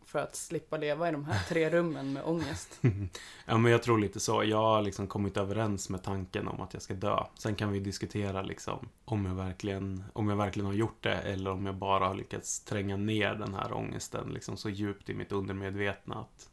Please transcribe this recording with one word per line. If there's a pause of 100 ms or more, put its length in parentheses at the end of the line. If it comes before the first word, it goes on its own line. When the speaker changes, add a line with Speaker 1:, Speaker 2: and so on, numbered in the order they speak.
Speaker 1:
för
att
slippa
leva
i
de
här
tre
rummen
med
ångest? (320)
Speaker 2:
<laughs>
Ja,
men
jag
tror
lite
så.
Jag
har
liksom
kommit
överens
med
tanken
om
att
jag
ska
dö. (140)
Sen
kan
vi
diskutera
liksom (160)
om
jag
verkligen,
om
jag
verkligen
har
gjort
det
eller
om
jag
bara
har
lyckats
tränga
ner
den
här
ångesten
liksom
så
djupt
i
mitt
undermedvetna
att,